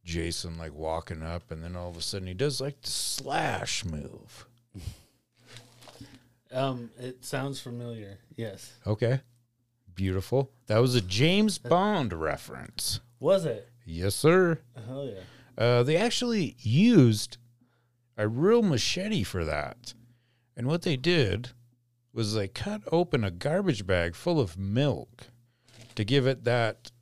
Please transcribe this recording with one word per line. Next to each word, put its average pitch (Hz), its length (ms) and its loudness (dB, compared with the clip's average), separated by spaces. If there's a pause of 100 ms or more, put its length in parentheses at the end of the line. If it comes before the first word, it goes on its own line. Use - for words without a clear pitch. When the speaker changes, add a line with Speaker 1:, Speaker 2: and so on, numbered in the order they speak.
Speaker 1:
Jason, 82 540 -6
like, 80 160 -12
walking 80 480 -6
up, 85 280 -8
and 80 120 -12
then 87 120 -10
all 87 160 -10
of 85 60 -14
a 82 60 -12
sudden 95 260 -8
he 90 60 -10
does, 131 260 -2
like, 143 220 -8
the - 80 -8
slash - 920 -4
move? - 640 -12 (2000)
Speaker 2:
Um, 127 460 -4
it 127 260 -14
sounds 135 360 -6
familiar. 117 580 -12 (180)
Yes. 104 360 -10 (140)
Speaker 1:
Okay. 117 340 2 (760)
Beautiful. 95 580 0 (140)
That 107 120 4
was 123 160 4
a 120 60 4
James 165 580 2
Bond 175 540 2
reference. - 880 -6 (180)
Speaker 2:
Was 170 260 2
it? 95 240 -4 (160)
Speaker 1:
Yes, 85 300 -2
sir. 170 460 4 (260)
Speaker 2:
Hell 131 260 -8
yeah. - 500 -8
Speaker 1:
Uh, 120 200 6
they 151 140 4
actually 226 640 0
used 131 760 6 (800)
a 107 120 0
real 185 340 4
machete 180 640 0
for 87 200 -4
that. 73 480 -6 (640)
And 117 100 -6
what 170 160 -2
they 160 140 0
did 127 540 2 (600)
was 110 220 -2
they 98 140 -2
cut 208 420 -8
open 165 340 0
a 95 60 0
garbage 143 560 -2
bag 87 280 0
full 170 260 0
of 90 160 -2
milk 101 720 -2 (680)
to 113 80 0
give 127 220 4
it 131 180 0
that 117 580 0